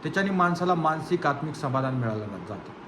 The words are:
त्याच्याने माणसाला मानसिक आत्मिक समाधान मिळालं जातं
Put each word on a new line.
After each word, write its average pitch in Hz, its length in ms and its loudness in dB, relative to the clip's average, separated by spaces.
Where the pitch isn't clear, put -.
त्याच्याने 190 260 0
माणसाला 180 460 4
मानसिक 160 520 0
आत्मिक 143 280 -2
समाधान 131 400 0
मिळालं 110 300 0
जातं 92 240 -10